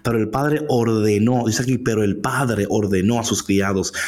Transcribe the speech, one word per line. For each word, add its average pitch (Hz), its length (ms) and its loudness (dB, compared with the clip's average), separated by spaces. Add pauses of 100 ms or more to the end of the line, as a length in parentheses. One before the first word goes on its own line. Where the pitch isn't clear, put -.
pero 117 160 0
el 107 100 0
padre 147 400 0
ordenó, 113 760 2
dice 110 160 -2
aquí, 123 160 -2
pero 110 240 0
el 101 140 0
padre 123 520 -2
ordenó 101 500 0
a 110 40 -4
sus 104 180 -2
criados, 98 520 0 (140)